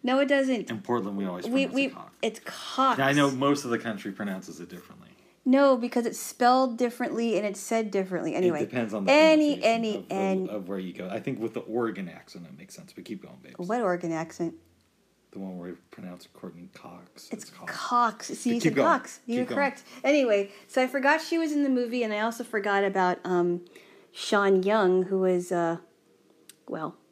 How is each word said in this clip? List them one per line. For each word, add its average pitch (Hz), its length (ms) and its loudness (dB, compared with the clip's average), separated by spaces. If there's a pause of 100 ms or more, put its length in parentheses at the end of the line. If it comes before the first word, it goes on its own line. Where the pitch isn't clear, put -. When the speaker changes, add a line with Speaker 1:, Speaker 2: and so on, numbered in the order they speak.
Speaker 1:
No, 254 160 2
it 277 100 4
doesn't. 262 420 2
Speaker 2:
In 113 100 -6
Portland, 101 360 -2
we 101 100 -2
always 90 200 -6
Speaker 1:
We, 262 200 0
Speaker 2:
pronounce - 80 -8
Speaker 1:
we, 277 120 2
Speaker 2:
it - 80 -6
Cock. - 280 -18
Speaker 1:
it's - 220 -4
Cox. - 540 0
Speaker 2:
Now, 135 80 2
I 139 60 4
know 143 180 6
most 139 340 2
of 123 60 -4
the 113 80 0
country 104 340 -8
pronounces 95 480 -8
it 87 80 -14
differently. - 400 -20 (360)
Speaker 1:
No, 269 320 6
because 240 300 -2
it's - 140 -6
spelled 254 580 2
differently 233 580 -2
and 208 100 0
it's 196 140 -6
said 226 300 -2
differently. 185 440 -2
Anyway. 175 280 2
Speaker 2:
It - 80 -6
depends 120 240 -4
on 104 100 -2
the - 80 4
Speaker 1:
Any, 302 440 6
Speaker 2:
pronunciation 226 180 2
Speaker 1:
any, 226 220 -2
Speaker 2:
of, 190 80 -8
of, - 60 -20
Speaker 1:
any 190 380 0
Speaker 2:
of 98 200 -8
where 98 100 -6
you 92 140 -8
go. 92 160 -10
I 101 120 -6
think 123 200 -6
with 110 140 -4
the 120 60 -4
Oregon 110 480 -4
accent, 85 380 -18
it - 120 -20
makes - 160 -20
sense, - 180 -20
but - 120 -16
keep 101 180 -12
going, - 200 -20
babe. 127 140 -20
Speaker 1:
What 202 260 -4
Oregon 180 300 -2
accent? 165 420 -6 (760)
Speaker 2:
The - 60 -14
one 92 200 -10
where 90 120 -12
we 85 60 -12 (140)
pronounce 90 420 -16
Courtney 87 420 -16
Cox. - 560 -20
Speaker 1:
It's - 140 -12
Speaker 2:
It's - 60 -20
Cox. - 260 -14
Speaker 1:
Cox. 240 520 0
See, - 60 -10
Speaker 2:
But - 120 -6
Speaker 1:
you 240 80 2
Speaker 2:
keep 233 80 -2
Speaker 1:
said - 120 4
Speaker 2:
going. 277 140 4
Speaker 1:
Cox. - 380 -2
You 233 80 -4
Speaker 2:
Keep 247 60 0
Speaker 1:
were 247 100 -2
Speaker 2:
going. 233 60 -2
Speaker 1:
correct. 277 260 -2 (220)
Anyway, 240 460 4 (160)
so - 160 0
I 254 60 2
forgot 277 340 2
she 330 160 -2
was 320 140 0
in 294 100 2
the 277 80 2
movie, 247 320 0
and 220 100 -2
I 208 80 -2
also 226 240 -2
forgot 202 400 0
about, 190 400 2
um, 175 360 2 (520)
Sean 196 500 4
Young, 185 420 4
who 190 200 0
is, 180 280 0
uh, 170 240 0 (920)
well. 160 280 -8 (160)